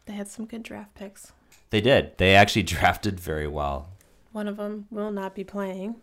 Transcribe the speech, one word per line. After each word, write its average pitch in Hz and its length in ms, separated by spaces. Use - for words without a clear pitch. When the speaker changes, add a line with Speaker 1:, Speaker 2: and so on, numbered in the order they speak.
Speaker 1:
they 214 80
had 202 140
some 220 180
good 226 160
draft 208 320
picks. - 380
Speaker 2:
They 110 100
did. 117 380
They 95 160
actually 101 280
<laughs> - 20
drafted 90 560
very 78 260
well. 73 440
Speaker 1:
One 208 160
of 202 100
'em 208 320
will 214 220
not 190 220
be 196 100
playing, 196 580